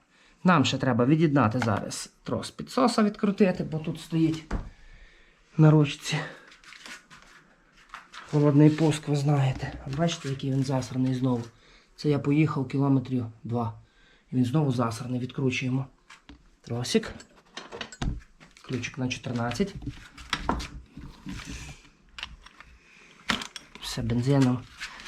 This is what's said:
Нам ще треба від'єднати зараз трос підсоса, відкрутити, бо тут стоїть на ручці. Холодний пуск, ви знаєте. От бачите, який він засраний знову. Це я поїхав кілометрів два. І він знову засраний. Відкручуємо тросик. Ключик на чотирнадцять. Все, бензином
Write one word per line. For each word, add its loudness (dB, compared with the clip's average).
Нам 6
ще -2
треба 2
від'єднати 4
зараз -2
трос -6
підсоса, 0
відкрутити, 2
бо -4
тут -8
стоїть 0
на 8
ручці. 2
Холодний 8
пуск, 2
ви 0
знаєте. 0
От -8
бачите, -2
який -4
він 0
засраний -2
знову. 0
Це -2
я 2
поїхав 2
кілометрів 0
два. -4
І -2
він 4
знову 2
засраний. -4
Відкручуємо -2
тросик. -2
Ключик -8
на -2
чотирнадцять. -4
Все, -8
бензином 4